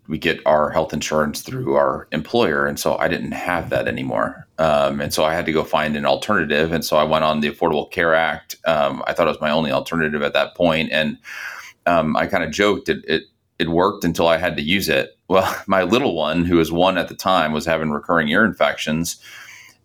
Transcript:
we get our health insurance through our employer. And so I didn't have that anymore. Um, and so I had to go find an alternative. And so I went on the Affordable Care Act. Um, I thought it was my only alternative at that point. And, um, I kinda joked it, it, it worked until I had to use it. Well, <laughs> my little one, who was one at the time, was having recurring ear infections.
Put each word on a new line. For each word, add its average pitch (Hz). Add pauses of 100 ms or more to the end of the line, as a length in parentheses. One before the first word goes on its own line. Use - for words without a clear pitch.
we 78
get 78
our 76
health 80
insurance 76
through -
our 69
employer. 78
And 73
so 73
I 80
didn't 73
have 85
that 62
anymore. 60 (120)
Um, 71
and 76
so 82
I 80
had 85
to 82
go 76
find 78
an 71
alternative. 78
And 80
so 80
I 76
went 78
on 76
the 73
Affordable 76
Care 85
Act. 80 (100)
Um, 73
I 73
thought 85
it 76
was -
my 76
only 76
alternative 76
at 71
that 71
point. 80
And, 76 (720)
um, 80
I 80
kinda 87
joked 101
it, 69
it, 80 (340)
it 82
worked 82
until 85
I 82
had 85
to 73
use 90
it. 69 (100)
Well, 95
<laughs> -
my 95
little 107
one, 80
who 87
was 80
one 90
at 80
the -
time, 85
was 76
having 80
recurring 76
ear 92
infections. 78 (640)